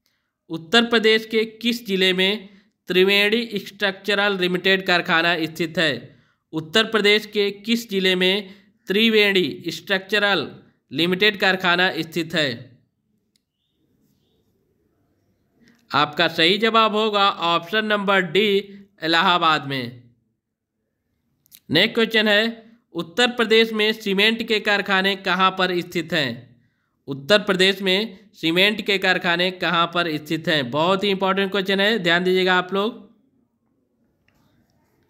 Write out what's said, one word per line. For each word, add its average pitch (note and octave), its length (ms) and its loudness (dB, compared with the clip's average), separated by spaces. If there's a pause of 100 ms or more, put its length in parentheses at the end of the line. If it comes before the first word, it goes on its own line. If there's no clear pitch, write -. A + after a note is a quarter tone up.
(500)
उत्तर E3 340 0
प्रदेश A3 420 2
के A3 180 -2
किस A3+ 420 -6
जिले F#3 260 0
में F#3+ 360 -2 (400)
त्रिवेणी G3+ 680 2
स्ट्रक्चरल G3+ 800 -4
लिमिटेड F3+ 480 0
कारखाना E3+ 480 2 (100)
स्थित D#3+ 340 -6
है? C#3+ 400 -4 (340)
उत्तर D#3+ 320 0
प्रदेश G#3 420 2
के G3+ 240 -2 (100)
किस A#3 300 -4
जिले F#3 240 2
में F#3 400 0 (340)
त्रिवेणी G3+ 800 2
स्ट्रक्चरल F#3+ 800 -2 (420)
लिमिटेड F#3 500 0
कारखाना F#3 580 2
स्थित D#3+ 360 -6
है? B2+ 460 -6 (3000)
आपका D3 380 0
सही E3+ 300 2
जवाब A3 380 2
होगा G#3 340 0
ऑप्शन E3+ 540 -2
नंबर G3+ 380 0
डी, G3 340 0 (460)
इलाहाबाद E3 640 2
में। C3 360 -8 (1700)
नेक्स्ट G3+ 240 4
क्वेश्चन A3 340 2
है, A3 420 0 (240)
उत्तर F3 360 -2
प्रदेश A3+ 420 2
में G#3+ 200 0
सीमेंट A3 560 0
के A3 120 0
कारखाने G3 580 0
कहाँ F#3+ 320 0
पर F3+ 300 -2
स्थित E3 320 -8
हैं? B2 380 -4 (580)
उत्तर C#3 300 2
प्रदेश F#3+ 440 0
में G3 360 -2 (160)
सीमेंट F#3 520 0
के G3 120 0
कारखाने F3+ 540 0
कहाँ E3+ 340 0
पर E3+ 300 -2
स्थित D#3+ 320 -6
हैं? C#3+ 220 0
बहुत F3+ 340 0
ही G3+ 60 2
इंपॉर्टेंट F#3+ 400 0
क्वेश्चन G3 300 -2
है, G#3+ 180 2
ध्यान F3 260 2
दीजिएगा F#3 300 2
आप F3+ 200 -2
लोग। G#3 260 -4 (2000)